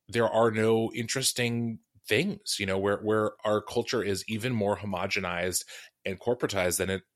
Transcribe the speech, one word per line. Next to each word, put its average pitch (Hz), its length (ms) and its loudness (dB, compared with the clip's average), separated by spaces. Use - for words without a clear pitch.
there 113 200 2
are 113 220 6
no 110 420 2
interesting 117 880 -2
things, 160 500 0
you 101 80 -2
know, 95 120 0
where, 101 180 2
where 107 360 2
our 107 160 2
culture 117 420 -2
is 95 240 -2
even 110 260 -4
more 104 240 2
homogenized 92 880 -4
and 95 120 -4
corporatized 98 600 0
than 92 100 0
it 95 140 -2